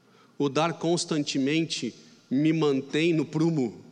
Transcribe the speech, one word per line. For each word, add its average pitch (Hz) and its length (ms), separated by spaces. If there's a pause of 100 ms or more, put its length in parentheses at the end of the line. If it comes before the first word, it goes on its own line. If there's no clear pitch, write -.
(380)
O 143 100
dar 156 260
constantemente 156 1160 (380)
me 151 220
mantém 151 600
no 156 120
prumo. 156 680